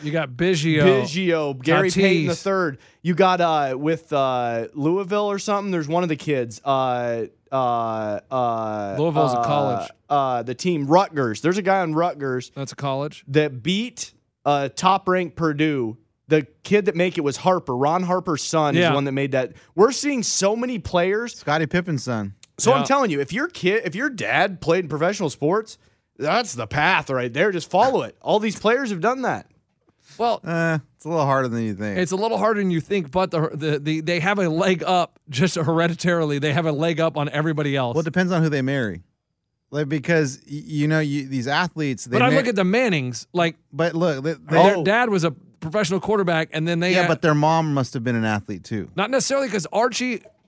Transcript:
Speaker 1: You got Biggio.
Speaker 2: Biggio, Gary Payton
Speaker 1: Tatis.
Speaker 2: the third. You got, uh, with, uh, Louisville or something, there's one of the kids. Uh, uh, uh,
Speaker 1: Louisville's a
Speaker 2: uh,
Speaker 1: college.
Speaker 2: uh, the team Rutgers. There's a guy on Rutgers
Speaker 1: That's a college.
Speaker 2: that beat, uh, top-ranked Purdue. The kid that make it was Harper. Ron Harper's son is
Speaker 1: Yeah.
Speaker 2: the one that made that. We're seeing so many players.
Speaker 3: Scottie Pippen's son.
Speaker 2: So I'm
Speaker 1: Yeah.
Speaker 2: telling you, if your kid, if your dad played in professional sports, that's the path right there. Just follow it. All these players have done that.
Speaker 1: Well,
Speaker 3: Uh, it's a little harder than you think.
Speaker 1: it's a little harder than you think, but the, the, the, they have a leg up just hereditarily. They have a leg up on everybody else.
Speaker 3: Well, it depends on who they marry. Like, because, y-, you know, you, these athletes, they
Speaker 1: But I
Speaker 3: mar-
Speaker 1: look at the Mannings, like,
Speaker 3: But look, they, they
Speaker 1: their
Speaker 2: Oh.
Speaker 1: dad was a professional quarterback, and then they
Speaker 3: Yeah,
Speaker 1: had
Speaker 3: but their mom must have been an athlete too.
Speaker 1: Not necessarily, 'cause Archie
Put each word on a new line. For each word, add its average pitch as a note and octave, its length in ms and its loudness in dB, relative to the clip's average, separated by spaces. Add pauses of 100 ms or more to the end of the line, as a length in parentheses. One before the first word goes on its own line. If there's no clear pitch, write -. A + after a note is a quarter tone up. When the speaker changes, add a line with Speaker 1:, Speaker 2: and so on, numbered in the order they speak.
Speaker 1:
You D3+ 100 -6
got D3+ 180 -2
Biggio. D#3 520 2 (200)
Speaker 2:
Biggio, D#3 600 0
Gary D#3 280 4
Payton F#3 340 4
Speaker 1:
Tatis. - 40 0
Speaker 2:
the E3 80 0
third. F#3 420 -2 (220)
You E3+ 140 0
got, F3+ 260 4
uh, D3 380 2
with, D#3+ 340 -2
uh, B2 600 0
Louisville G3 560 0
or G3 80 -4
something, G3+ 320 -4
there's D#3+ 180 -2
one E3+ 140 2
of F3 80 0
the D3+ 60 -2
kids. B2 480 -4
Uh, B2 600 0 (260)
uh, A2+ 680 -2 (100)
uh, A2 680 -2
Speaker 1:
Louisville's C#3+ 360 0
a A#2+ 40 0
Speaker 2:
uh, A#2 60 0
Speaker 1:
college. C3+ 460 0 (180)
Speaker 2:
uh, C3 360 0
the B2 100 -6
team D#3 320 -2
Rutgers. C#3+ 540 2
There's F3+ 180 0
a G3+ 40 -4
guy F#3+ 180 2
on D#3+ 140 -2
Rutgers C#3+ 600 -2
Speaker 1:
That's C#3 180 -10
a - 40 -18
college. C#3 520 -6
Speaker 2:
that C#3+ 340 2
beat, G#3+ 500 -4 (320)
uh, C#3+ 240 2
top-ranked F#3 680 0
Purdue. D3 600 0 (320)
The D#3 180 4 (160)
kid G3+ 220 2
that F#3 100 0
make F3 240 -2
it D#3+ 40 -2
was C#3 160 -2
Harper. E3+ 380 0
Ron D#3+ 280 2
Harper's F3+ 400 -2
son D3+ 320 2
is F3 60 4
Speaker 1:
Yeah. E3+ 80 4
Speaker 2:
the D3 40 2
one C#3+ 120 2
that C3+ 60 -4
made C3+ 200 -2
that. B2+ 220 -2 (200)
We're G#3+ 160 6
seeing C#4 320 -2
so G3 320 0
many A#3+ 240 -4
players. F#3+ 640 -2
Speaker 3:
Scottie D#3 260 0
Pippen's F3 380 -2
son. G#2+ 300 -6 (220)
Speaker 2:
So - 160 4
I'm C#4 100 4
Speaker 1:
Yeah. - 20 0
Speaker 2:
telling C4+ 260 2
you, C#3+ 100 0
if C#3 120 -4
your C#4 160 -2
kid, G#3+ 360 0
if E3+ 120 -6
your C#4 140 -2
dad E3+ 500 0
played F3 240 0
in D3 40 -10
professional E3+ 400 -2
sports, F#3+ 480 -2 (420)
that's E3+ 340 0
the A2+ 160 -8
path D#3 420 0
right B2 220 -2
there. E3+ 180 2
Just F3 180 -6
follow G#3+ 340 2
it. A2 200 -10
All E3+ 160 2
these G#3 220 -2
players A#3+ 300 2
have F3+ 100 -6
done B3+ 220 0
that. D#3 240 -4 (720)
Speaker 1:
Well, A3+ 260 -2
Speaker 3:
Uh, E3 340 0 (180)
it's - 80 -20
a D3+ 40 -10
little D#3+ 160 0
harder C3+ 240 2
than A#2 140 -2
you A2 120 -2
think. G#2+ 240 -4
Speaker 1:
it's F3+ 140 0
a F#3+ 40 -2
little A3 220 0
harder G#3 220 2
than F#3+ 100 2
you E3+ 100 0
think, F#3 300 -4
but F3+ 220 0
the, D#3+ 200 0
the, D3+ 280 -2
the, D#3 200 -2
they E3+ 200 -2
have G3 180 0
a F3+ 100 2
leg E3+ 360 0
up F3+ 340 0 (120)
just D3 260 0
hereditarily. E3 840 0
They C#3+ 140 0
have E3 140 0
a D#3 60 0
leg D#3 280 0
up D#3+ 160 0
on D3 140 -2
everybody D3 440 -2
else. B2 200 -2
Speaker 3:
Well, D#3+ 80 0
it - 20 -2
depends F3+ 280 0
on E3 100 2
who D#3+ 80 2
they C#3+ 120 0
marry. A#2+ 400 -2 (720)
Like, D3 160 -2
because, D3+ 500 0 (120)
y-, D3 160 -10
you D3+ 220 0
know, D#3 120 2
you, C#3+ 260 -2
these C3+ 220 -4
athletes, D3 560 -2
they B2 140 -2
Speaker 1:
But A#3 40 4
I B3 80 4
Speaker 3:
mar- - 80 4
Speaker 1:
look A#3 100 0
at G#3+ 80 0
the G3 80 2
Mannings, F3+ 680 0
like, E3+ 240 0 (160)
Speaker 3:
But E3 220 -2
look, D#3+ 280 0
they, D#3 120 -2
they D#3+ 280 2
Speaker 1:
their G3 160 8
Speaker 2:
Oh. D#3 60 -2
Speaker 1:
dad A3+ 260 2
was F3+ 140 0
a E3 60 0 (300)
professional F3 400 -2
quarterback, F3 520 0
and D#3 140 -2
then E3+ 140 0
they F3+ 120 2
Speaker 3:
Yeah, F3+ 100 4
Speaker 1:
had F3 60 2
Speaker 3:
but D#3+ 140 0
their D#3 120 4
mom D#3 380 2
must C#3 220 -2
have B2+ 80 -6
been A#2+ 140 -2
an A2+ 80 0
athlete G#2 400 -4
too. G#2 320 -8
Speaker 1:
Not G#3 140 -2
necessarily, C4+ 380 0
'cause F#3 240 -4
Archie A#3 500 -2 (240)